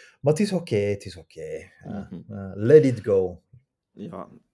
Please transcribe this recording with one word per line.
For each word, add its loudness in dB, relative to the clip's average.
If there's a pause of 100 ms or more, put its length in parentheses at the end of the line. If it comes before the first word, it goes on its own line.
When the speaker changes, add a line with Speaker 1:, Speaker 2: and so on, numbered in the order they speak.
(200)
Speaker 1:
Maar 2
het -2
is -2
oké, -4
het -2
is -16
oké. -14 (140)
Eh, -12
Speaker 2:
Mhm. -16
Speaker 1:
eh, -12
let 8
it 0
go. 0 (500)
Speaker 2:
Ja, -14 (260)